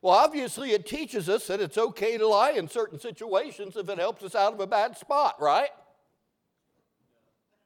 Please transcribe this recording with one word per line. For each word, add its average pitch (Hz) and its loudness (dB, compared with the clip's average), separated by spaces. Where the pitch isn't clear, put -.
Well, 180 6
obviously 269 2
it 202 0
teaches 208 -6
us 208 0
that 196 -2
it's 175 -4
okay 226 -2
to 214 2
lie 220 4
in 190 -2
certain 208 -6
situations 208 -4
if 196 -8
it 196 -6
helps 196 -4
us 190 -14
out 208 2
of 208 -10
a 190 -4
bad 214 0
spot, 285 0
right? 165 2